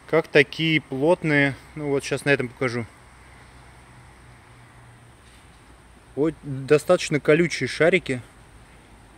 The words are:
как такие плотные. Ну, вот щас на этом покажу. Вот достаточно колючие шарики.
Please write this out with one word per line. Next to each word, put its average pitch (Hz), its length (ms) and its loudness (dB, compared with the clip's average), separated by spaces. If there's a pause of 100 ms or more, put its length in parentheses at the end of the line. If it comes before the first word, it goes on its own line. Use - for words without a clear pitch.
как 160 200 0
такие 156 520 2
плотные. 143 760 0 (180)
Ну, 151 140 -8
вот 139 160 -2
щас - 200 -6
на 147 60 -2
этом 131 200 2
покажу. 120 360 -6 (3250)
Вот 151 280 -2
достаточно 147 760 0
колючие 156 480 0
шарики. 156 540 0 (960)